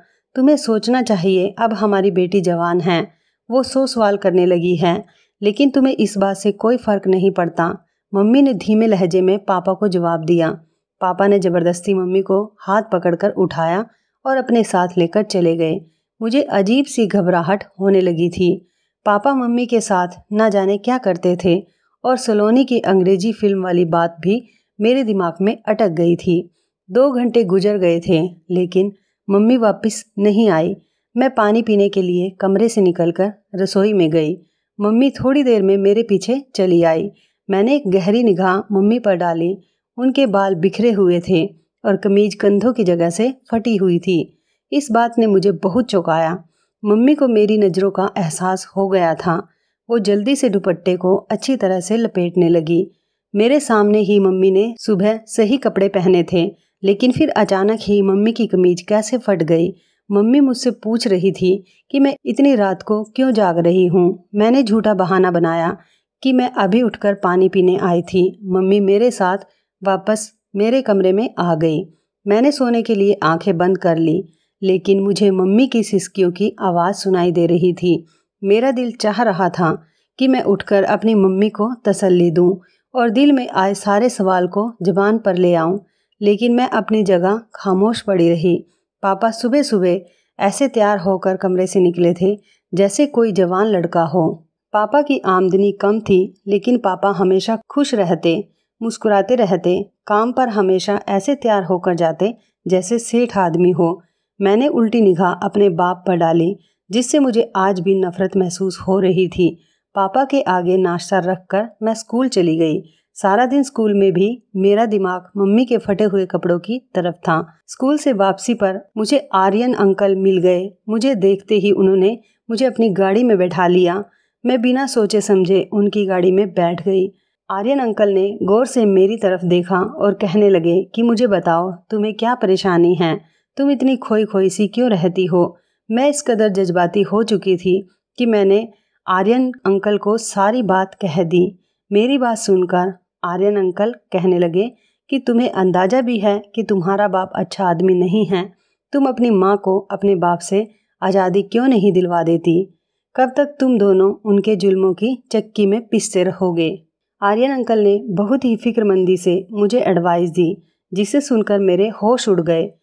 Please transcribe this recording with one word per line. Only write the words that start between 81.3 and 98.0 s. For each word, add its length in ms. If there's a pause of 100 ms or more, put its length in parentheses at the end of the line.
को 240 (100)
तसल्ली 460
दूं 240 (400)
और 160
दिल 220
में 160
आए 260
सारे 340
सवाल 380
को 260 (100)
ज़ुबान 360
पर 160
ले 200
आऊं, 240 (440)
लेकिन 320
मैं 160
अपनी 320
जगह 400 (120)
खामोश 460
पड़ी 300
रही। 360 (360)
पापा 280
सुबह-सुबह 720 (400)
ऐसे 280
तैयार 300
होकर 380
कमरे 300
से 140
निकले 340
थे 240 (360)
जैसे 320
कोई 260
जवान 340
लड़का 360
हो। 460 (240)
पापा 300
की 160
आमदनी 540
कम 280
थी, 460
लेकिन 320
पापा 320
हमेशा 480 (120)
खुश 240
रहते, 540 (340)